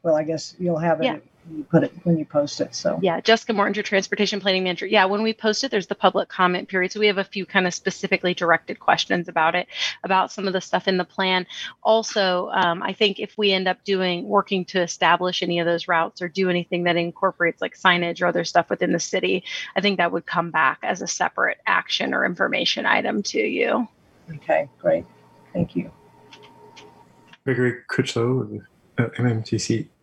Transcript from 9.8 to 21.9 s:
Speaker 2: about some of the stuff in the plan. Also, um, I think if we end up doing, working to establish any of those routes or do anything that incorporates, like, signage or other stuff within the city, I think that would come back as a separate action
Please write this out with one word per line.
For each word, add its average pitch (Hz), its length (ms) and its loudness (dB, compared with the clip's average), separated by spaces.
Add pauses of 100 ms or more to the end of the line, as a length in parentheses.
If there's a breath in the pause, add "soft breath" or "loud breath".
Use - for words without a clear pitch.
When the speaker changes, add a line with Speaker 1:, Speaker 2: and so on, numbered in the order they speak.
Speaker 2:
about 190 280 0
some 202 140 -6
of 190 60 -2
the 185 80 0
stuff - 280 -2
in 190 80 2
the 180 80 0
plan. 185 420 -2 (360 loud breath)
Also, 202 680 2
um, 180 340 0
I 190 120 -4
think 202 240 0
if - 180 -8
we 208 160 2
end 185 160 0
up - 160 -4
doing, 185 420 0
working 196 400 2
to 190 140 -2
establish 175 600 2
any 175 160 -2
of 170 80 0
those 170 220 0
routes 170 340 0
or 175 60 -6
do 190 200 0
anything 175 360 -2
that 170 120 2
incorporates, 170 640 0
like, - 160 -6
signage 175 460 2
or 180 40 2
other 175 180 0
stuff - 260 0
within 180 220 -2
the 170 80 0
city, 185 440 -2 (320 loud breath)
I 196 40 0
think 196 180 0
that 170 140 0
would 175 140 -6
come 170 240 -2
back 156 320 2
as 196 200 -4
a 190 40 -6
separate - 600 -2
action - 480 -2